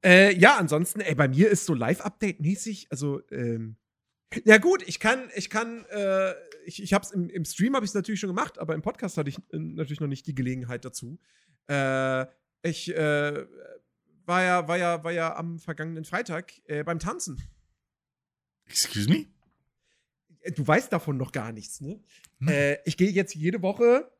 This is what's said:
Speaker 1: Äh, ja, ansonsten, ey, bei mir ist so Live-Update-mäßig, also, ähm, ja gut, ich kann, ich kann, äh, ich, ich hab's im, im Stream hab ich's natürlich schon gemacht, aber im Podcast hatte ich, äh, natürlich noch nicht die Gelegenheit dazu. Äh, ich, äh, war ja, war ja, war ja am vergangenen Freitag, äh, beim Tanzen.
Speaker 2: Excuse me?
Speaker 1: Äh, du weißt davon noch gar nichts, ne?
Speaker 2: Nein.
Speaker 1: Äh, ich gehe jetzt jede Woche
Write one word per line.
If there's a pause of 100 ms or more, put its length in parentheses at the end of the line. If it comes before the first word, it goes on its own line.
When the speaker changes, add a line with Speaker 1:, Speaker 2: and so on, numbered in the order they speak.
Speaker 1:
Äh,
ja,
ansonsten,
ey,
bei
mir
ist
so
Live-Update-mäßig,
also,
ähm, (720)
ja
gut,
ich
kann,
ich
kann,
äh, (320)
ich,
ich
hab's
im,
im
Stream
hab
ich's
natürlich
schon
gemacht,
aber
im
Podcast
hatte
ich, (160)
äh,
natürlich
noch
nicht
die
Gelegenheit
dazu. (500)
Äh, (360)
ich,
äh, (800)
war
ja,
war
ja,
war
ja
am
vergangenen
Freitag, (140)
äh,
beim
Tanzen. (1200)
Speaker 2:
Excuse
me? (1160)
Speaker 1:
Äh,
du
weißt
davon
noch
gar
nichts,
ne? (380)
Speaker 2:
Nein.
Speaker 1:
Äh,
ich
gehe
jetzt
jede
Woche